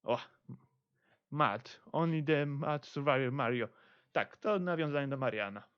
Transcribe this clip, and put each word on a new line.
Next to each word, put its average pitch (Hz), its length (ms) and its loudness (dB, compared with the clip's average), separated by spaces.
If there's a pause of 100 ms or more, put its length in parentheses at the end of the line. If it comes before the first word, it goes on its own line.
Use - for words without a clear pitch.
O, - 180 0 (1080)
Matt, 123 500 0 (120)
only 160 300 2
the 147 240 2
Matt 147 400 -2
survivor 135 460 2
Mario. 123 360 0 (440)
Tak, - 240 -2
to 208 220 0
nawiązanie 156 500 0
do 135 80 -4
Mariana. 107 460 -2 (160)